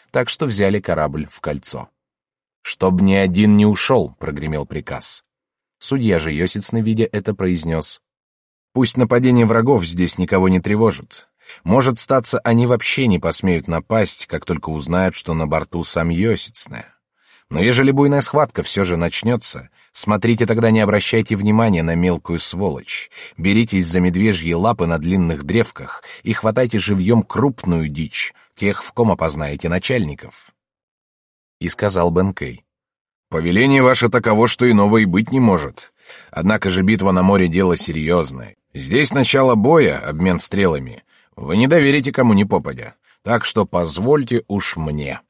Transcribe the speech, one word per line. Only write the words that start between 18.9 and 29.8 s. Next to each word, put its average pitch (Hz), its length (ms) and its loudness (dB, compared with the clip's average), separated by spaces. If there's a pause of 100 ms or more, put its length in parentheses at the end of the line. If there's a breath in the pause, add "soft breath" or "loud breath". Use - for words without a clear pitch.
начнется, 107 760 -4 (220 soft breath)
смотрите 113 520 0
тогда, 113 280 2
не 110 80 4
обращайте 101 560 0
внимания 104 480 2
на 82 100 -2
мелкую 85 460 -2
сволочь. - 720 -6 (240 loud breath)
Беритесь 98 500 0
за 87 140 0
медвежьи 90 520 0
лапы 92 340 0
на 82 120 -2
длинных 82 460 -2
древках - 580 -4 (220 loud breath)
и 113 80 -2
хватайте 113 480 -2
живьем 101 420 2
крупную 92 680 -2
дичь, 73 460 -8 (220 soft breath)
тех, - 260 -4
в - 100 -16
ком 113 200 2
опознаете 76 560 -4
начальников". 87 840 -6 (1080)